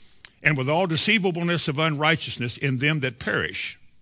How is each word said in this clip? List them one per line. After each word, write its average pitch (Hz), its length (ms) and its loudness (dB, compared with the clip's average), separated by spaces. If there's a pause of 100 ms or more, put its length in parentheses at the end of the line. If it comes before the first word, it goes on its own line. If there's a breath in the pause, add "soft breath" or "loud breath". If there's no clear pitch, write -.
(420 loud breath)
and 151 140 2
with 131 120 -2
all 170 200 2
deceivableness 170 800 2
of 143 100 -2
unrighteousness 151 800 0
in 135 220 -2
them 147 220 2
that 127 200 -4
perish." - 580 -4 (240)